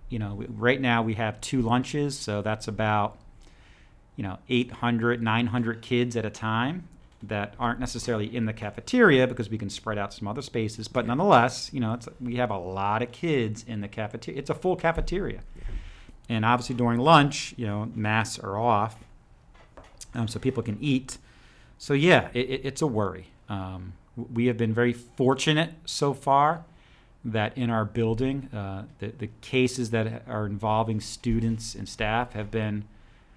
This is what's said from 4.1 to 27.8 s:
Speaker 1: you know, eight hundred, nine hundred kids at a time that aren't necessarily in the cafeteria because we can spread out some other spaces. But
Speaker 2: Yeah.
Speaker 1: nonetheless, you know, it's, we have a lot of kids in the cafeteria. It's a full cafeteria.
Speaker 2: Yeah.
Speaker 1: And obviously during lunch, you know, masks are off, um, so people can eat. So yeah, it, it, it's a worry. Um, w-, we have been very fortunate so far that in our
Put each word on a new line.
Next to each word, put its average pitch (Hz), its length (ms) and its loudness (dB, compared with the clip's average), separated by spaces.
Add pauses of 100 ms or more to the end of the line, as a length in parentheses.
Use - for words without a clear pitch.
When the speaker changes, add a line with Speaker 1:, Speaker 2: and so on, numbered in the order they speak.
Speaker 1:
you - 80 -6
know, 92 140 -6 (120)
eight 123 220 2
hundred, 120 500 2
nine 113 260 2
hundred 113 340 -2
kids 123 340 0
at 110 100 -2
a 104 40 -4
time 117 580 -2 (360)
that 104 360 -4
aren't 120 220 -2
necessarily 110 520 -4
in 120 120 -2
the 110 80 -2
cafeteria 131 760 6
because 110 220 -4
we 110 80 -2
can 104 120 -6
spread 107 280 -6
out 101 160 -4
some 104 140 -8
other 120 140 -6
spaces. 110 460 -4
But 123 180 -2
Speaker 2:
Yeah. - 100 -4
Speaker 1:
nonetheless, 143 580 6
you 139 80 -4
know, 110 120 0
it's, 117 140 -8 (140)
we 120 140 -6
have 123 160 0
a 98 60 -2
lot 98 440 -2
of 120 100 -4
kids 120 560 -2
in 110 140 -6
the 98 80 -6
cafeteria. 113 500 -8
It's 143 100 -6
a 160 60 -2
full 185 220 0
cafeteria. 165 640 -2 (160)
Speaker 2:
Yeah. - 60 -12 (680)
Speaker 1:
And 110 160 0
obviously 123 300 2
during 117 240 2
lunch, 143 580 4
you 123 100 -6
know, 104 280 -4
masks 110 460 0
are 101 160 -6
off, 110 460 2 (1080)
um, 117 160 -2
so 113 100 -8
people 131 240 0
can 104 160 -4
eat. 131 380 0 (600)
So - 160 -2
yeah, 143 400 6
it, 123 160 0
it, 135 140 -4
it's 135 180 -6
a 156 60 4
worry. 98 400 -4 (220)
Um, 92 440 -8 (220)
w-, 120 180 -10
we 117 120 2
have 123 120 4
been 113 160 2
very 120 200 4
fortunate 139 800 2 (120)
so 143 280 0
far 143 500 4 (640)
that 107 320 0
in 120 120 0
our 113 160 2